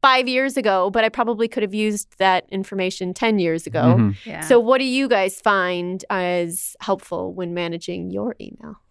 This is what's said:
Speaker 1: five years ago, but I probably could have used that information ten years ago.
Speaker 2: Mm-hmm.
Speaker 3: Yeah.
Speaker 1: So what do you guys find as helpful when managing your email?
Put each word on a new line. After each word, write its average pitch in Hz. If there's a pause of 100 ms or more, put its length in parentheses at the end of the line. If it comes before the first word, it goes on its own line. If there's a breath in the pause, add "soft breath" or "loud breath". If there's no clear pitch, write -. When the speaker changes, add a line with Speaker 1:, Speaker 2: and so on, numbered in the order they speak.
Speaker 1:
five 262
years 262
ago, 196
but 220
I 220
probably 226
could 226
have 196
used 214
that 185
information 190
ten 220
years 165
ago. 139
Speaker 2:
Mm-hmm. 104
Speaker 3:
Yeah. 185
Speaker 1:
So 240
what 240
do 269
you 262
guys 196
find 180
as 180
helpful 185
when 175
managing 175
your 202
email? - (140)